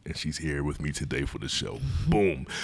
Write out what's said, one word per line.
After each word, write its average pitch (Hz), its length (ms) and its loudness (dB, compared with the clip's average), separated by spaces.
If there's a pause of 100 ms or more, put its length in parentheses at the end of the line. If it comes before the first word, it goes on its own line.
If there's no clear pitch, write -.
and 78 120 -6
she's 78 220 -2
here 73 260 0
with 71 160 -2
me 76 100 0
today 71 340 0
for - 140 -4
the - 100 -6
show. - 300 -2 (300)
Boom. 92 380 4 (180)